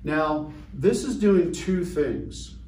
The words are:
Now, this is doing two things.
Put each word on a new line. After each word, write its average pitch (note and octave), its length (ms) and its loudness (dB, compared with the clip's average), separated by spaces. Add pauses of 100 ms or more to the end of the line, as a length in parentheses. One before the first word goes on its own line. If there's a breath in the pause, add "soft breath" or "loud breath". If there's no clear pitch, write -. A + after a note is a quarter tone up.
Now, D3+ 480 0 (200 loud breath)
this F#3 300 2
is B3 160 -4
doing F#3+ 320 6
two F3+ 340 0
things. - 680 -4 (140)